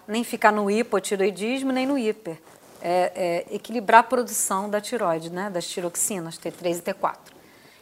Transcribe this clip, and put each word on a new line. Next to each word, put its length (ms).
nem 160
ficar 280
no 180
hipotiroidismo, 1000
nem 140
no 120
hiper. 400
É, 680
é 60
equilibrar 440
a 40
produção 680
da 120
tiroide, 500
né, 200
das 160
tiroxinas, 680
T 140
três 280
e 20
T 120
quatro. 420